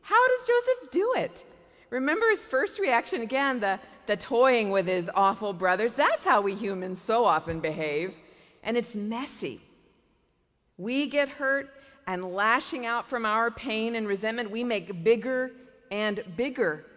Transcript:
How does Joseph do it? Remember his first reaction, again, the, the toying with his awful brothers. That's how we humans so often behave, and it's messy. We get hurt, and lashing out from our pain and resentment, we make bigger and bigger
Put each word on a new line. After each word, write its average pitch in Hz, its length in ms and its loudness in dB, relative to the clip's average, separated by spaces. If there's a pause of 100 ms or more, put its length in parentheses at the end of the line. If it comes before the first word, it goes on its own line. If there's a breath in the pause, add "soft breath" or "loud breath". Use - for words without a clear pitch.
How 480 280 4
does 508 180 0
Joseph 480 460 2
do 415 240 2
it? - 280 -4 (460 soft breath)
Remember 302 400 2
his 403 140 2
first 269 340 -2
reaction, 262 440 0
again, 262 360 0
the, 196 220 -2 (260 loud breath)
the 208 100 0
toying 233 540 4
with 190 160 2
his 180 260 -2
awful 196 400 2
brothers. 185 420 0
That's 494 280 2
how - 180 4
we 202 140 0
humans 185 460 -6
so 233 240 2
often 160 340 2
behave, 156 560 -4 (480 soft breath)
and 226 140 -2
it's 226 180 -4
messy. 208 640 -6 (1200)
We 247 300 -2
get 285 200 0
hurt, 277 540 -4 (240 loud breath)
and 185 180 -4
lashing 220 640 0
out 233 220 -4
from 226 180 -4
our 226 240 2
pain 226 460 -4
and 220 100 -2
resentment, 214 460 -4
we 226 100 -4
make 196 400 -4
bigger 254 480 2 (400 loud breath)
and 208 320 -2 (140)
bigger 220 500 -2 (100)